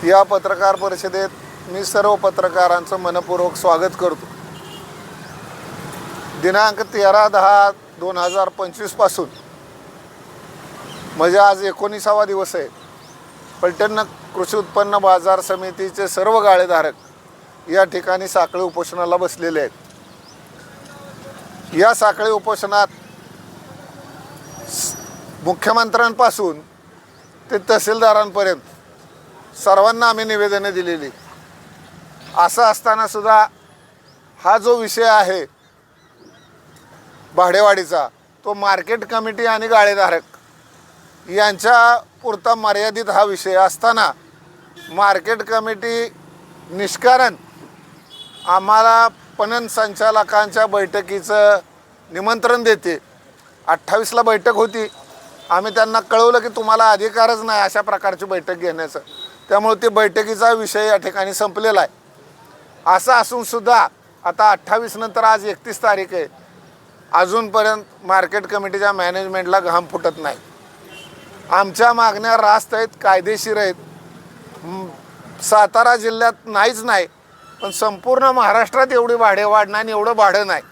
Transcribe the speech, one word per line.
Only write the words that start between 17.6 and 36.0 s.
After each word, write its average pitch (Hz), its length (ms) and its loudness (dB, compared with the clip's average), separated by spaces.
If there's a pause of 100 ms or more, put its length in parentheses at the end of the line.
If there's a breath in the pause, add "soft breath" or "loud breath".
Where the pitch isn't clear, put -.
या 190 140 4
ठिकाणी 185 440 -4
साखळी 180 340 -2
उपोषणाला 175 540 -4
बसलेले 170 440 -4
आहेत. 127 100 -4 (2000)
या 208 200 4
साखळी 214 360 0
उपोषणात 208 560 -2 (1800)
स-, - 240 -8 (480)
मुख्यमंत्र्यांपासून 220 1200 0 (880)
ते 247 60 -4 (120)
तहसीलदारांपर्यंत 208 920 2 (1040)
सर्वांना 226 440 4
आम्ही 220 160 -2
निवेदने 208 460 -2
दिलेली. 170 380 -6 (1300)
असं 175 240 2
असताना 220 440 0
सुद्धा 214 400 4 (960)
हा 202 140 4
जो 240 180 2
विषय 226 280 -4
आहे 190 420 2 (1900)